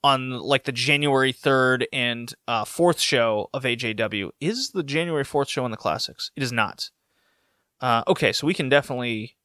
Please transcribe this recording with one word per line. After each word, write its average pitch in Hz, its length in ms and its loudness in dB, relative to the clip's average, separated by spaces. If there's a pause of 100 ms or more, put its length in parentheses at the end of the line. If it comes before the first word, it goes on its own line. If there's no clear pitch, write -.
on, 131 260 2 (100)
like, 131 240 0
the 139 80 -4
January 135 600 2
third 131 580 2
and, 120 420 -4 (140)
uh, 113 160 -2
fourth 170 360 2
show 113 540 2
of 135 120 -6
A 120 100 0
J 120 180 -4
W. 104 460 -4
Is 233 300 -4
the 185 140 -4
January 160 420 -2
fourth 143 240 0
show 127 160 -4
in 120 60 -4
the 101 40 -8
Classics? - 640 -4
It 139 60 -2
is 120 80 -4
not. 110 400 -2 (920)
Uh, 120 260 2
okay, 151 240 4
so - 160 -2
we 180 60 2
can 135 160 -4
definitely 123 760 0